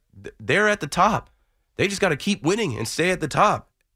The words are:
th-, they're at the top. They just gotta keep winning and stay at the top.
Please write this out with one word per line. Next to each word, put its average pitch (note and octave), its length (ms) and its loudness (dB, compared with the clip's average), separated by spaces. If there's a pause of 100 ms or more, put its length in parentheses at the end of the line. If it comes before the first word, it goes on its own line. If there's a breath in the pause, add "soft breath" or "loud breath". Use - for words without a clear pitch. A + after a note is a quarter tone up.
(220)
th-, - 160 -18
they're E3+ 300 0
at G#3 140 0
the D#3 60 -8
top. F3 420 2 (480)
They D3+ 100 0
just G3+ 140 -4
gotta E3 160 2
keep - 260 -2
winning F3+ 340 0
and A2+ 80 -6
stay E3+ 240 -2
at F3+ 120 -2
the D3 80 -4
top. F3 400 2 (260)